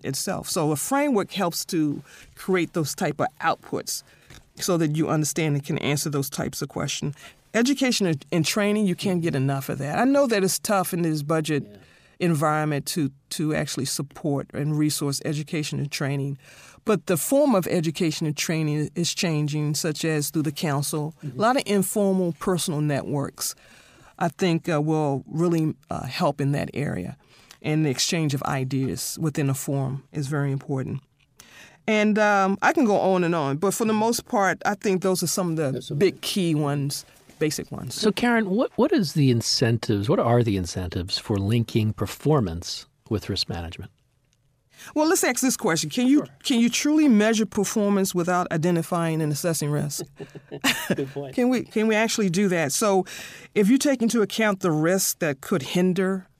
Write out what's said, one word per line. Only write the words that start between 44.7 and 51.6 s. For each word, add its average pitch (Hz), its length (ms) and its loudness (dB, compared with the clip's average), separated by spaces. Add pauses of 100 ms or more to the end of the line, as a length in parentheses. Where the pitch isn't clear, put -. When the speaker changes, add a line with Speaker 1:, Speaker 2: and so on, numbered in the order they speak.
Speaker 1:
Well, 302 140 2
let's 359 160 2
ask 254 160 0
this 262 160 2
question. 160 320 0
Can 247 180 0
you, 277 120 6
Speaker 2:
Sure. - 100 -2 (160)
Speaker 1:
can 240 160 2
you 233 80 6
truly 302 400 4
measure 214 380 6
performance 202 680 0
without 180 380 0
identifying 165 720 0
and 151 100 0
assessing 156 380 -2
risk? 147 320 -4 (480)
Speaker 2:
<laughs> - 440 -2
Good 135 200 -4
point. 139 200 -10
Speaker 1:
Can 247 140 2
we, 254 160 0